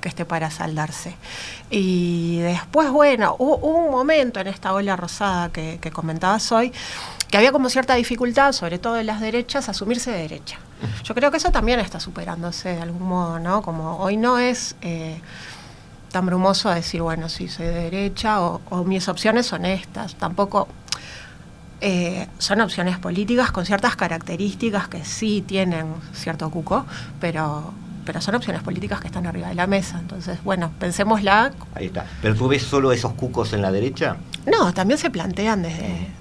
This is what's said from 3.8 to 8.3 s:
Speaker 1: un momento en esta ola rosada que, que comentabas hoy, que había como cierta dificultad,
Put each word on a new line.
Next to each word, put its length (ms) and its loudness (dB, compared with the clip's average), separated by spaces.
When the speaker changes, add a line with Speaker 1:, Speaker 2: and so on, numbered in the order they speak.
Speaker 1:
un 60 2
momento 480 2
en 80 -4
esta 240 -2
ola 240 2
rosada 560 -2
que, 280 -6
que 120 -6
comentabas 580 0
hoy, 220 4
que 80 6
había 140 10
como 180 4
cierta 240 4
dificultad, 580 4